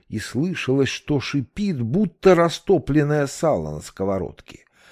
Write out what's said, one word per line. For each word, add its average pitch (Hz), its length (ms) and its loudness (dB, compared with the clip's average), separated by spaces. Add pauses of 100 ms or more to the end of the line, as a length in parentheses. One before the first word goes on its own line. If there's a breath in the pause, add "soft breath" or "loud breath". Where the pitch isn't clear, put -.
и 110 120 -8
слышалось, 135 720 0
что - 300 -4
шипит, 143 640 -4
будто 180 540 2
растопленное 151 920 2
сало 87 480 -2
на 76 60 -8
сковородке. - 840 -6 (260 soft breath)